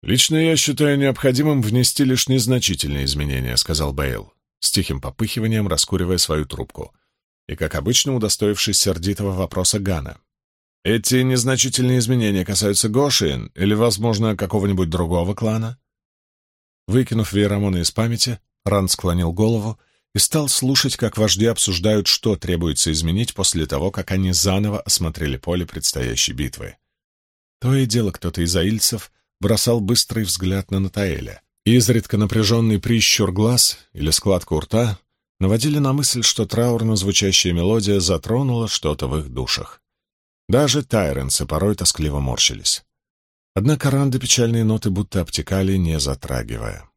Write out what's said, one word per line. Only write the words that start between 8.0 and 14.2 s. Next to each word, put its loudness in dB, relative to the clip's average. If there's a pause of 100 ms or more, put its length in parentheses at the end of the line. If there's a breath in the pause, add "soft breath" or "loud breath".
удостоившись 0
сердитого -2
вопроса -2
Гана. -4 (680)
"Эти 0
незначительные 2
изменения 0
касаются 0
Гошиен 0
или, 2
возможно, 0